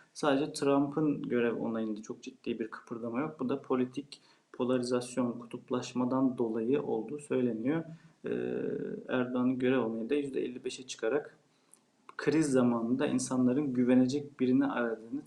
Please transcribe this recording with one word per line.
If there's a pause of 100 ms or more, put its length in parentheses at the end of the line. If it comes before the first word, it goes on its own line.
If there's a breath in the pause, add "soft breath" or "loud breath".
(140)
Sadece
Trump'ın
görev
onayında
çok
ciddi
bir
kıpırdama
yok.
Bu
da
politik (320 soft breath)
polarizasyon,
kutuplaşmadan
dolayı
olduğu
söyleniyor. (420 loud breath)
Ee, (760)
Erdoğan'ın
görev
onayı
da
yüzde
elli
beşe
çıkarak (800 soft breath)
kriz
zamanında
insanların
güvenecek
birini
aradığını